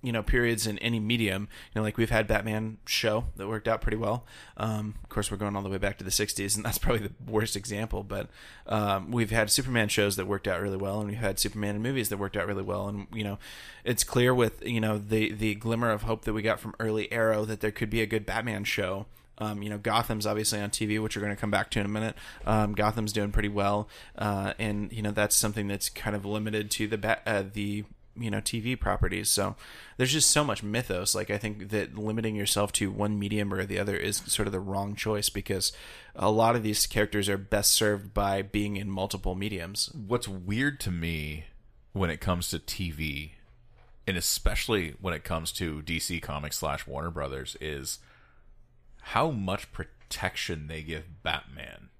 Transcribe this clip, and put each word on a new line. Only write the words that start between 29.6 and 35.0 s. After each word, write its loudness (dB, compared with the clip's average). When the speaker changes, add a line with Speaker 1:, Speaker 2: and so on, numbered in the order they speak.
Speaker 1:
there's 4
just 6
so 6
much 0
mythos. 0
Like, -2
I 0
think -6
that 0
limiting 0
yourself 2
to 2
one 0
medium 0
or 0
the -2
other 0
is 0
sort 2
of -2
the -2
wrong -4
choice, 0